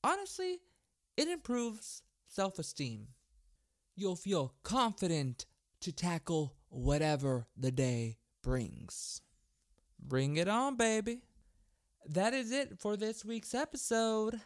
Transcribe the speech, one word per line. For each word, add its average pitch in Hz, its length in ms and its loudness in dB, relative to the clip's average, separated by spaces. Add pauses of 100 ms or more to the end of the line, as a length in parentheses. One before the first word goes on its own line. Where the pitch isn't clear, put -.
Honestly, 370 560 0 (580)
it 302 120 4
improves 240 720 -4 (240)
self-esteem. 139 800 -4 (880)
You'll 185 220 0
feel 170 380 0 (100)
confident 175 800 0 (360)
to 170 100 -4
tackle 165 640 0 (120)
whatever 139 760 2 (100)
the 127 140 0
day 120 480 0 (240)
brings. - 760 -4 (800)
Bring 135 360 0
it 175 120 2
on, 254 260 2
baby. 226 460 2 (880)
That 196 260 2
is 240 160 -2
it 262 300 -2
for 208 160 0
this 214 280 -4
week's 226 300 -6
episode. 226 920 0